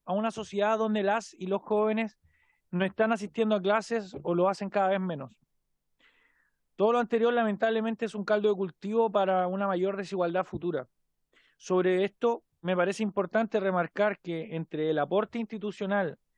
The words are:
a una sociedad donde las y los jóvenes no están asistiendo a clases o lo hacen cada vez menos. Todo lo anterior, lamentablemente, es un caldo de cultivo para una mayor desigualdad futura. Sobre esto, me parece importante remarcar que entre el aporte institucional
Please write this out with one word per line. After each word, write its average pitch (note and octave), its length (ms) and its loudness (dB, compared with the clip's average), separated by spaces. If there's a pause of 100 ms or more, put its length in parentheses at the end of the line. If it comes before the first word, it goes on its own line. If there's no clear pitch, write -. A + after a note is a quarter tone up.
a F3+ 80 -6
una G#3+ 180 0
sociedad G#3 460 -2
donde G#3+ 260 0
las G3+ 300 0
y - 140 -10
los G3 160 -2
jóvenes G#3+ 560 0 (520)
no F3+ 140 0
están A3 260 2
asistiendo G#3+ 460 0
a G3 60 -2
clases G#3 600 0
o F3 120 0
lo F3 120 4
hacen G3 220 -2
cada G3 200 2
vez G3 120 2
menos. D#3+ 300 -6 (1500)
Todo G#3+ 160 4
lo A#3+ 60 4
anterior, A#3 340 2
lamentablemente, A3+ 720 0
es A3 100 -6
un G3+ 120 -8
caldo G#3+ 240 2
de G3+ 60 0
cultivo G#3 540 -2
para F#3+ 360 2
una F#3+ 200 -2
mayor F#3+ 300 0
desigualdad F3+ 480 -2
futura. D#3 420 -6 (720)
Sobre F#3 480 2
esto, A#3 400 -2 (160)
me F3+ 160 -2
parece F#3+ 260 0
importante G#3+ 580 0
remarcar F#3+ 580 0
que E3 360 -8
entre D#3+ 360 -4
el D#3 80 0
aporte F#3 400 -2
institucional G3+ 800 -4 (200)